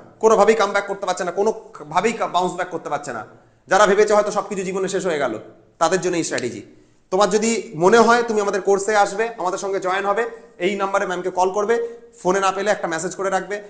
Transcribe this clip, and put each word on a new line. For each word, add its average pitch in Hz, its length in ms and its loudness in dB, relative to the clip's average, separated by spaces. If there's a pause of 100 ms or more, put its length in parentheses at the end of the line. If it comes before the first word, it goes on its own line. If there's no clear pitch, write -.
(200)
কোনোভাবেই 220 340 6
কামব্যাক 202 320 0
করতে 196 200 -6
পারছে 180 180 -2
না, 180 60 -4
কোনোভাবেই 190 840 -2
কা-, 185 160 -4
বাউন্স 175 260 0
ব্যাক 175 160 -6
করতে 165 180 -8
পারছে 147 240 -6
না, 107 140 -10 (420)
যারা 196 180 6
ভেবেছে 208 280 4
হয়তো 208 160 2
সব 196 180 -4
কিছু 196 140 -6
জীবনে 185 260 -4
শেষ 185 180 -4
হয়ে 160 120 -2
গেল, 120 200 -4 (400)
তাদের 170 220 2
জন্য 175 160 -2
এই 160 60 -2
স্ট্র্যাটেজি। 123 400 -6 (480)
তোমার 190 200 2
যদি 214 440 0
মনে 185 240 6
হয় 233 240 6
তুমি 220 180 -2
আমাদের 196 200 -2
কোর্সে 196 360 0
আসবে, 202 320 2 (100)
আমাদের 180 200 -4
সঙ্গে 196 220 -4
জয়েন 190 260 -2
হবে, 226 240 -2 (280)
এই 196 180 -2
নাম্বারে 196 300 -2
ম্যামকে 180 240 -6
কল 185 220 0
করবে, 220 360 -2 (340)
ফোনে 185 180 2
না 190 120 2
পেলে 196 180 -2
একটা 196 180 -2
মেসেজ 170 280 -4
করে 190 140 -4
রাখবে, 190 400 -4